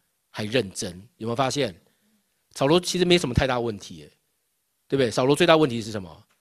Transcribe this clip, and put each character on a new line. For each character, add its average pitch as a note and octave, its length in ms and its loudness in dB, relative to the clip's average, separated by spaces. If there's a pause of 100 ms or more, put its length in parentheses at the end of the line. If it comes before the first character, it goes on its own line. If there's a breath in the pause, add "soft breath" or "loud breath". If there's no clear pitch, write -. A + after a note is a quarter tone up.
(280)
还 A2 160 -10
认 G#2+ 280 -2
真。 F#2+ 180 -8 (260)
有 A2 100 -10
没 A#2 40 -4
有 A#2 60 -4
发 C3+ 140 0
现？ A#2+ 240 -4 (800)
扫 C3+ 120 0
罗 E3 120 6
其 F3+ 200 -2
实 F3+ 80 2
没 F3 100 4
什 F3 100 0
么 A#2+ 80 -6
太 C#3 120 2
大 B2+ 120 -2
问 A#2 200 -4
题 F#2 180 -18
耶， D2+ 160 -20 (720)
对 C#3 100 -2
不 C3+ 60 2
对？ A#2 80 0
扫 B2+ 140 0
罗 C#3 100 6
最 E3+ 120 4
大 E3 100 6
问 D#3 120 4
题 A#2 120 -4
是 A2 100 -10
什 G#2 120 -8
么？ E2+ 220 -18 (160)